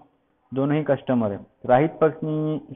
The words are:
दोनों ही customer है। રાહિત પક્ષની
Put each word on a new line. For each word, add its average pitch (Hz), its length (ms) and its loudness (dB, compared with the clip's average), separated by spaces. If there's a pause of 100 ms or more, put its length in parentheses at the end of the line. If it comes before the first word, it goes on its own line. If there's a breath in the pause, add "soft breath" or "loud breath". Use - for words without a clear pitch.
(520)
दोनों 143 260 0
ही 156 80 -2
customer 127 460 0
है। 98 80 -8 (260)
રાહિત 131 340 4
પક્ષની 156 580 -2 (180)